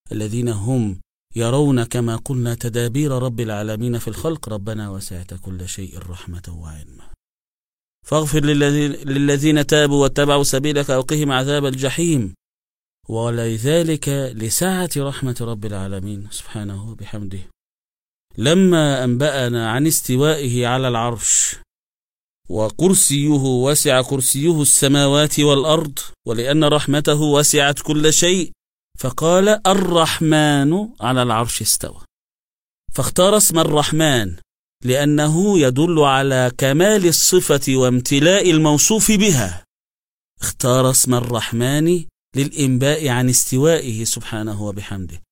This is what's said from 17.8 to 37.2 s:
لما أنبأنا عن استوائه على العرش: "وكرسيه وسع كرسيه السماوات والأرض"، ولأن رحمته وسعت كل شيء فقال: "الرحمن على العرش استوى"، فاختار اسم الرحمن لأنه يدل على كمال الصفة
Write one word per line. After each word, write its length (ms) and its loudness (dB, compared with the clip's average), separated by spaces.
لما 640 4
أنبأنا 680 0
عن 160 0
استوائه 800 0
على 220 0
العرش: 680 -2
"وكرسيه 960 2
وسع 380 2
كرسيه 600 0
السماوات 800 2
والأرض"، 580 2
ولأن 380 0
رحمته 560 2
وسعت 600 2
كل 300 2
شيء 400 2
فقال: 680 2
"الرحمن 1200 2
على 220 0
العرش 400 -2
استوى"، 380 -4
فاختار 420 2
اسم 220 2
الرحمن 800 0
لأنه 760 2
يدل 400 2
على 600 2
كمال 480 2
الصفة 680 2